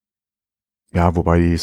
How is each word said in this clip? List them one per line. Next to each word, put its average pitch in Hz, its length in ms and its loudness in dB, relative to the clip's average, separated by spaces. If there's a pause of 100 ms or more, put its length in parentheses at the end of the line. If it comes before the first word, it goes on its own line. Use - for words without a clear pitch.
(920)
Ja, 85 220 0
wobei 85 240 0
die, 85 240 0